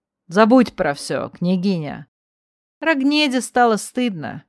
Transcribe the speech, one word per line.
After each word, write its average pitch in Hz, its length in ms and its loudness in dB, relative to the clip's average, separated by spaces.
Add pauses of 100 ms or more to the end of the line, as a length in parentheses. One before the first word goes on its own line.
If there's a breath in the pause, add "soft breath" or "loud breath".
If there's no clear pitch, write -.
(280)
Забудь 220 480 4
про 147 200 -2
всё, - 340 -8
княгиня». 175 800 -4 (720)
Рогнеде 294 600 0
стало 233 360 2
стыдно, 190 720 -6